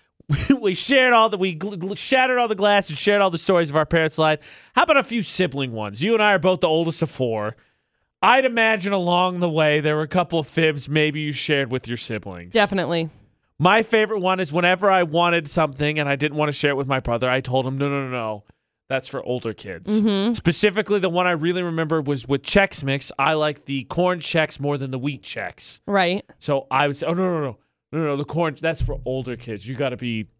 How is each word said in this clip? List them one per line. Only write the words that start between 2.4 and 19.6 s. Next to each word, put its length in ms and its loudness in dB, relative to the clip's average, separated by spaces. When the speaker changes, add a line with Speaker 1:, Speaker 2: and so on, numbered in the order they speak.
Speaker 1:
the 80 -4
glass 340 2
and 80 -8
shared 240 2
all 80 4
the 80 -2
stories 320 2
of 60 -4
our 100 4
parents' 320 0
lied. 220 2
How 80 6
about 140 4
a 60 4
few 200 -4
sibling 500 -2
ones? 280 -6
You 120 2
and 100 4
I 100 6
are 60 4
both 220 2
the 80 4
oldest 320 0
of 100 -2
four. 440 -4
I'd 240 6
imagine 480 0
along 480 0
the 80 2
way 320 2
there 160 0
were 60 -2
a 40 -6
couple 320 0
of 80 -4
fibs 420 0
maybe 320 2
you 120 -4
shared 360 -2
with 180 -4
your 100 -6
siblings. 560 -10
Speaker 2:
Definitely. 560 0
Speaker 1:
My 240 4
favorite 360 0
one 200 0
is 140 -4
whenever 360 2
I 140 4
wanted 460 0
something 500 0
and 80 -2
I 80 0
didn't 220 -2
want 120 0
to 40 -2
share 180 0
it 60 -2
with 100 -4
my 140 0
brother, 280 -2
I 120 0
told 260 -2
him, 100 -4
"No, 120 -2
no, 140 -2
no, 60 -8
no. 340 -6
That's 220 -4
for 140 -8
older 300 -4
kids." 480 -4